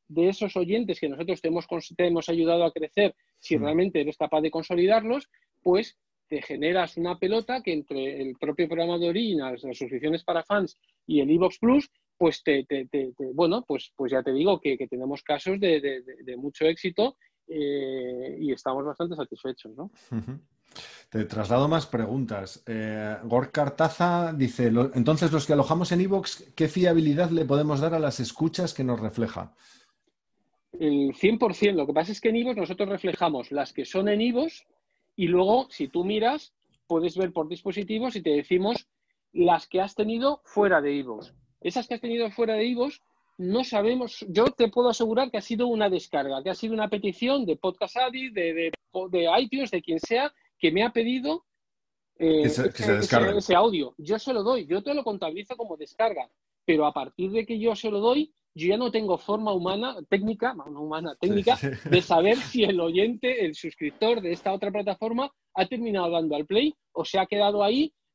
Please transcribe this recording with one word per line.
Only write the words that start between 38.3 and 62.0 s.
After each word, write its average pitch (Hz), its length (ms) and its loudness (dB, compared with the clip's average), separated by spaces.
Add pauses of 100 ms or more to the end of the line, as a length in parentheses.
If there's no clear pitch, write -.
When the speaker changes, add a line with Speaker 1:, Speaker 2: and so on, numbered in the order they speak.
Speaker 1:
decimos 180 560 0 (460)
las 170 340 4
que 185 140 -2
has 196 140 -4
tenido 233 500 -2
fuera 190 360 2
de 143 140 0
iVoox. 123 380 -8 (280)
Esas 226 280 -4
que 240 60 -6
has 226 60 -10
tenido 233 300 -2
fuera 226 240 -2
de 220 120 0
iVoox, 247 340 -2 (380)
no 196 260 0
sabemos, 233 640 0
yo 202 180 4
te 240 220 2
puedo 247 200 4
asegurar 233 420 0
que 220 80 -4
ha 190 40 -4
sido 233 240 -2
una 214 240 2
descarga, 139 520 -2
que 185 80 -4
ha 180 40 -4
sido 226 200 -6
una 214 140 -2
petición 220 560 -2
de 160 120 0
Podcast 185 400 -4
Addict, 254 380 -2
de, 170 200 0
de, 165 180 -2 (380)
de 175 300 4
iTunes, 262 300 -4
de 180 120 -4
quien 160 180 -4
sea, 262 320 -2 (260)
que 165 120 4
me 185 140 2
ha 233 60 0
pedido, 254 540 -2 (720)
eh, 160 260 4
Speaker 2:
Que 123 40 4
se, 123 160 0
que - 60 2
se - 120 -8
Speaker 1:
ese, - 0 -
ese, 107 120 4
Speaker 2:
descargue. 123 440 4
Speaker 1:
ese 190 160 2
audio. 175 440 2
Yo 175 200 -2
se 262 140 -4
lo 220 100 0
doy, 220 240 0
yo 185 160 -2
te 285 120 -4
lo 285 100 -2
contabilizo 202 520 -6
como 208 200 -8
descarga, 151 540 -4 (340)
pero 151 220 4
a 147 80 2
partir 151 360 -6
de 220 140 -2
que 226 140 -4
yo 220 180 2
se 214 140 -4
lo 202 100 -2
doy, 269 320 2 (220)
yo 160 140 -2
ya 208 100 2
no 247 120 -2
tengo 196 280 0
forma 214 340 -2
humana, 196 440 -2 (120)
técnica, 220 460 0
no 147 260 -14
humana, 156 400 -6
Speaker 2:
Sí, 175 80 0
Speaker 1:
técnica, 202 300 4
Speaker 2:
sí. 139 100 -2 (220)
Speaker 1:
de 180 100 6